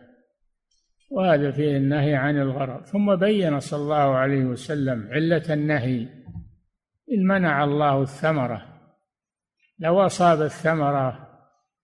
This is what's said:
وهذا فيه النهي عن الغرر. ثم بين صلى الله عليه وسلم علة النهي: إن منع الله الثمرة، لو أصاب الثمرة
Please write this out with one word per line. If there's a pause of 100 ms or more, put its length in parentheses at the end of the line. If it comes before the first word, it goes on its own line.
(1120)
وهذا
فيه
النهي
عن
الغرر.
ثم
بين
صلى
الله
عليه
وسلم
علة
النهي: (880)
إن
منع
الله
الثمرة، (1000)
لو
أصاب
الثمرة (560)